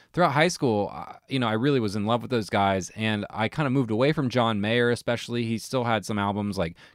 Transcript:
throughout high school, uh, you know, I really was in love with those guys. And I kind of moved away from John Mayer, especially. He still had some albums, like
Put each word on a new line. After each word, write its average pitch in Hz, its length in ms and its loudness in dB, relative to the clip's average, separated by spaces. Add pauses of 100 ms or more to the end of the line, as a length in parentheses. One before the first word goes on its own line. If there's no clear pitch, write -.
(120)
throughout 160 220 2
high 151 160 4
school, 110 440 0
uh, - 200 -12 (160)
you 135 100 -2
know, 123 80 0
I 110 60 0
really 131 260 2
was 104 160 0
in 104 100 -2
love 117 160 2
with 113 100 -12
those 113 180 -2
guys. 98 480 2
And 110 320 -2
I 110 180 -2
kind 151 180 -2
of 131 60 0
moved 127 200 0
away 123 200 2
from 151 160 -2
John 113 320 2
Mayer, 117 320 2
especially. 120 540 -2
He 113 120 -2
still 123 280 -4
had 113 200 0
some 107 140 -2
albums, 101 380 -2
like 85 180 -2 (200)